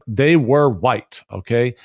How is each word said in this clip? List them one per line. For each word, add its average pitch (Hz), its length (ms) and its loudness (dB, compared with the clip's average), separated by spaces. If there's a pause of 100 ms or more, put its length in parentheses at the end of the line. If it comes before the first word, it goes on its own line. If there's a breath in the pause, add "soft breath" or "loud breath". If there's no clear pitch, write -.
they 135 260 2
were 143 340 2
white, 107 640 -4
okay? 117 540 -2